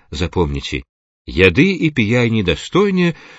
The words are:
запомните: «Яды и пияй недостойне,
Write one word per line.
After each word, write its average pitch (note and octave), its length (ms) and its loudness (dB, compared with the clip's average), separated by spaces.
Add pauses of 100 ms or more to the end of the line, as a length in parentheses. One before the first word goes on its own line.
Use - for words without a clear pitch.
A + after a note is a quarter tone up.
запомните: D2 720 -4 (420)
«Яды F#2 460 2
и D#3+ 200 -2
пияй A#2+ 380 0
недостойне, E3+ 840 0 (240)